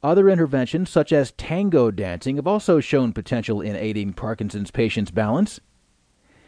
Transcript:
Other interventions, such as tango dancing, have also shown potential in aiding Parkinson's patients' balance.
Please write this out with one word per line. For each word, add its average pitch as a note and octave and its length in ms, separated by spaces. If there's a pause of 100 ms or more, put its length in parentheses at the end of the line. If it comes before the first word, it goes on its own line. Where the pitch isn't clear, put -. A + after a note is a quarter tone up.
Other F#3+ 280
interventions, D#3+ 600
such - 220
as D3+ 220
tango E3 580
dancing, G2 460
have C#3+ 100
also F#3+ 320
shown C3 320
potential A2 480
in G#2 160
aiding G#2 380
Parkinson's G#2 580
patients' A2 400
balance. A2+ 480 (880)